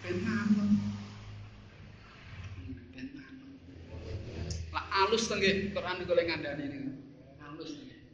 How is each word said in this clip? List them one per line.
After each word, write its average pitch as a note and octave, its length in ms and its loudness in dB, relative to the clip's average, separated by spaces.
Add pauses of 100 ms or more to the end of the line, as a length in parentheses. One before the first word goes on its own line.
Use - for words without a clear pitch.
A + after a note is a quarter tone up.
ben F3+ 160 0
manut. G#3 480 4 (1800)
Hmm, - 240 -10 (160)
ben C3 160 -8
manut. - 480 -14 (1120)
Lah D3+ 160 0 (160)
alus A3 240 6
to A3 80 0
nggih, G3 400 4
Quran F3+ 240 0
niku F3+ 160 2
lek E3+ 160 8
ngandani D3+ 400 -2
niku. C3+ 240 -6 (480)
Alus D3+ 320 -10
to - 80 -12
nggih. - 160 -16 (160)